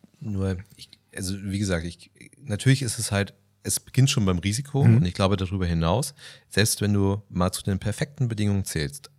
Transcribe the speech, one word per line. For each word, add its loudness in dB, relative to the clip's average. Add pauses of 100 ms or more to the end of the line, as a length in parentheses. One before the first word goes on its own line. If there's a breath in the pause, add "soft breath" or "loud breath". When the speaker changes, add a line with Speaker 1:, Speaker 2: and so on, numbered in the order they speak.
(240)
Speaker 1:
Nur, -4 (200)
ich, -20 (260)
also -6
wie -4
gesagt, -2
ich, -14 (320)
natürlich 2
ist -4
es -4
halt, 0 (300)
es -4
beginnt 2
schon 2
beim 2
Risiko -2
Speaker 2:
Mhm. 8
Speaker 1:
und 4
ich -2
glaube 2
darüber -2
hinaus, 0 (360 loud breath)
selbst 2
wenn 2
du 2
mal 0
zu -8
den -2
perfekten -4
Bedingungen 0
zählst, -6